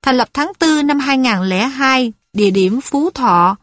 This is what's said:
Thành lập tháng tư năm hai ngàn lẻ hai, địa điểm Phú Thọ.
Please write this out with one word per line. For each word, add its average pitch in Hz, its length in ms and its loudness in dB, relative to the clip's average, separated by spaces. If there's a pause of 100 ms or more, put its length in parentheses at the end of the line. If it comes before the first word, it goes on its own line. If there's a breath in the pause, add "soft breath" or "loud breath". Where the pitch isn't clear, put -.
Thành 254 160 0
lập 240 160 0
tháng 302 260 -4
tư 311 220 2
năm 285 180 0
hai 269 180 -2
ngàn 233 240 0
lẻ 190 260 -2
hai, 262 460 -2 (200)
địa 202 180 2
điểm 190 300 0
Phú 294 280 -2
Thọ. 190 540 2